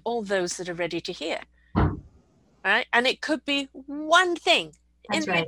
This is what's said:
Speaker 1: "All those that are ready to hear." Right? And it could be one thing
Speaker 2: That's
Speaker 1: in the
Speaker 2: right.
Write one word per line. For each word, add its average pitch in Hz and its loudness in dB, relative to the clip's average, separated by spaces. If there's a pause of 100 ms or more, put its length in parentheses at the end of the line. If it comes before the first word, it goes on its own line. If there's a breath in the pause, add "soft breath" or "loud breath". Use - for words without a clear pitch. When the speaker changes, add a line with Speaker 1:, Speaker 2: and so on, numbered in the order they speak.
Speaker 1:
"All 233 -4
those 190 -2
that 175 -8
are 180 -6
ready 170 -4
to 180 -8
hear." 294 -6 (1200 loud breath)
Right? 202 2
And 240 4
it - 0
could - -2
be 277 -2
one 311 2
thing 202 0 (360)
Speaker 2:
That's 311 0
Speaker 1:
in 311 -2
the 190 0
Speaker 2:
right. 330 2